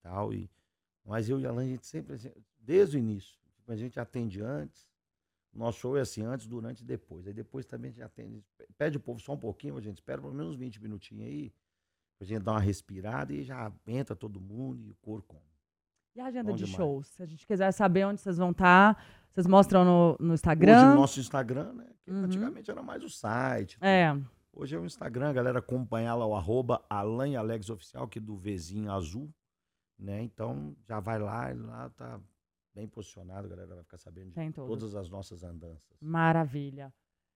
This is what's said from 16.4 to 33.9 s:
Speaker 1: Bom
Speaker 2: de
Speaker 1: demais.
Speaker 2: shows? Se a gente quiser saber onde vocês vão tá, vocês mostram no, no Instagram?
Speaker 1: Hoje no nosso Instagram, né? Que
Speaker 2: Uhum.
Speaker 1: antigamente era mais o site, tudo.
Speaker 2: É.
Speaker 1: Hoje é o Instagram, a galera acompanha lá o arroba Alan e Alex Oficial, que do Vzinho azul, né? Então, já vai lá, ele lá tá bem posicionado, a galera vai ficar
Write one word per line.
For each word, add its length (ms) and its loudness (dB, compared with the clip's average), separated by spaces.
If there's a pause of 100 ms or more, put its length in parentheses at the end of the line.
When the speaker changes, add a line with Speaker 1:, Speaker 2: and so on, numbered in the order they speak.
Speaker 1:
Bom 60 -2
Speaker 2:
de 80 -4
Speaker 1:
demais. 120 -6
Speaker 2:
shows? 320 -2
Se 160 -20
a 20 -12
gente 180 -18
quiser 280 2
saber 340 4
onde 140 -4
vocês 180 -2
vão 140 2
tá, 440 10 (420)
vocês 80 2
mostram 380 10
no, 340 8
no 160 2
Instagram? 440 10
Speaker 1:
Hoje 80 12
no 100 12
nosso 240 4
Instagram, 520 -4
né? 140 -16 (160)
Que 80 -14
Speaker 2:
Uhum. 140 -4
Speaker 1:
antigamente 480 -4
era 100 -12
mais 220 -12
o 40 -14
site, 680 -4
tudo. 100 -6
Speaker 2:
É. 340 6 (320)
Speaker 1:
Hoje 220 -12
é 60 -8
o 40 -8
Instagram, 440 -6
a 40 -2
galera 280 0
acompanha 520 -4
lá 140 -2
o 80 -2
arroba 560 -2
Alan 380 -4
e 80 -4
Alex 340 -6
Oficial, 380 -12
que 100 -14
do 180 -12
Vzinho 540 -8
azul, 420 -8 (640)
né? 260 -10
Então, 520 -10 (140)
já 100 -8
vai 220 -4
lá, 320 -8
ele 100 -12
lá 280 -14
tá 300 -18 (540)
bem 140 -14
posicionado, 580 -16
a 40 -14
galera 260 -18
vai 80 -20
ficar 140 -20